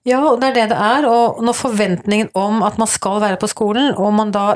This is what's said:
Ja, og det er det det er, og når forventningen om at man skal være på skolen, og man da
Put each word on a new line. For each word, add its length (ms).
Ja, 200
og 160
det 100
er 40
det 160
det 80
er, 260
og 400
når 140
forventningen 760
om 280
at 160
man 100
skal 320
være 160
på 140
skolen, 440
og 200
man 180
da 240